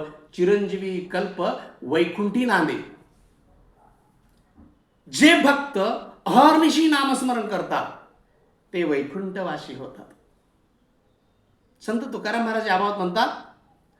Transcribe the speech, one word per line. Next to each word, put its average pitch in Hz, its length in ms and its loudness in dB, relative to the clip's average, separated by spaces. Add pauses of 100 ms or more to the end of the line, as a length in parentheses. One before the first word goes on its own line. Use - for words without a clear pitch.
(340)
चिरंजीवी 190 640 0
कल्प 180 440 -4 (380)
वैकुंठी 175 640 0
नांदे. 170 520 0 (2250)
जे 302 300 6
भक्त 277 380 2 (460)
अहर्निशी 311 600 6
नामस्मरण 262 540 0
करतात 175 440 -4 (880)
ते 175 100 -2
वैकुंठवासी 160 920 -4
होतात. - 300 -16 (1800)
संत 226 180 -4
तुकाराम 220 420 -4
महाराज 220 240 -2
या 185 100 2
बाबत 202 200 0
म्हणतात, 185 300 0 (720)